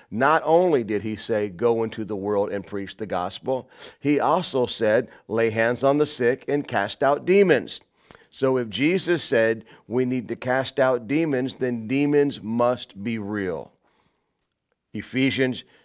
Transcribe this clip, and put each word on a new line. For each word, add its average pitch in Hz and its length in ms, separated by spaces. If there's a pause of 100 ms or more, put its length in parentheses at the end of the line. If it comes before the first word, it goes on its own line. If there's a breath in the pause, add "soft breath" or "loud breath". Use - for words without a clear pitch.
Not 127 340
only 160 400
did 101 200
he 110 120
say, 104 340
"Go 113 340
into 110 200
the 104 120
world 101 360
and 98 140
preach 98 320
the 113 80
gospel," 95 640 (300 loud breath)
he 143 200
also 135 460
said, 113 420 (200 loud breath)
"Lay 113 240
hands 113 320
on 143 160
the 147 80
sick 131 400
and 139 200
cast 107 360
out 139 220
demons." 175 540 (540 loud breath)
So 131 220
if 123 140
Jesus 156 520
said, 113 440 (240 loud breath)
"We 127 160
need 123 240
to 117 80
cast 127 420
out 127 260
demons," 135 520
then 120 280
demons 143 560
must 120 640
be 113 160
real. 98 540 (1200)
Ephesians 127 720 (180 soft breath)